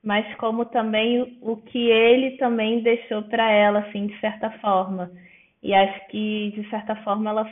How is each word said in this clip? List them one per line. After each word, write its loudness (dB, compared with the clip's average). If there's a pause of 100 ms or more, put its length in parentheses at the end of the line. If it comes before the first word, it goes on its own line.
mas -2
como -4
também 0
o, -8
o -4
que -10 (120)
ele 4
também 0
deixou -2
pra 0
ela, 4
assim, -8
de -8
certa -4
forma. -2 (520)
E -2
acho 2
que, -6
de -10
certa -6
forma, -4
ela -2